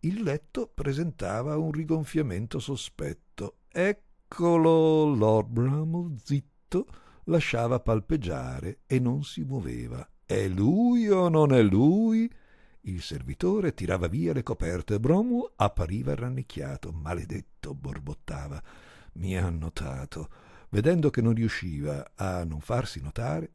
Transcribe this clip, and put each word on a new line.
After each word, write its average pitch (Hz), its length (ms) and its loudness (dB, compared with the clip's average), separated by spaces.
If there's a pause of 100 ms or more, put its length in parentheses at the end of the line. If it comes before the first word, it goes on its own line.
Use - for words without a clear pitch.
Il 190 220 -2
letto 175 520 -4
presentava 139 800 -4
un 156 160 -2
rigonfiamento 151 840 -2
sospetto. - 1080 -8
"Eccolo!" 160 1500 2
Lord 110 340 4
Bramwell, 151 680 -2
zitto, - 720 -4 (380)
lasciava 123 560 0
palpeggiare 90 1040 -2
e 131 120 2
non 127 260 0
si - 180 -10
muoveva. 120 640 -8 (180)
"È 101 240 0
lui 208 600 4
o 185 200 6
non 156 240 6
è 127 100 10
lui?" 196 680 6 (560)
Il 90 140 -6
servitore 175 720 -2
tirava 87 360 -2
via 85 260 -2
le 135 80 -2
coperte 90 520 -4
e 104 60 0
Bramwell 226 560 2
appariva 98 580 0
rannicchiato. 87 760 -8
"Maledetto!", 80 840 -8
borbottava. 71 880 -10 (520)
"Mi 92 240 -4
ha 92 100 0
notato." 78 800 -8 (400)
Vedendo 147 400 2
che 127 140 0
non 113 100 4
riusciva 73 840 -4
a 92 300 -4
non 78 160 -6
farsi 120 400 -4
notare, 127 540 -6